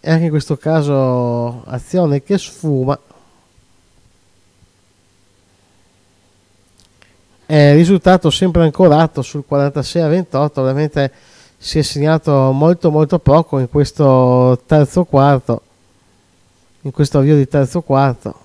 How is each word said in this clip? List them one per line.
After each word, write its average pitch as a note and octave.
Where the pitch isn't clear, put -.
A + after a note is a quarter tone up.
e D#3
anche E3
in E3
questo D3+
caso B2
azione C#3+
che G3
sfuma. C#3
È D3
risultato E3+
sempre E3+
ancorato D#3
sul C#3+
quarantasei C#3+
a D#3+
ventotto, D3+
ovviamente C#3
si -
è -
segnato D3+
molto, E3
molto D3+
poco D3+
in B2+
questo B2+
terzo D#3
quarto, C3+
in C#3+
questo D3
avvio C#3+
di C#3+
terzo C#3+
quarto. C3+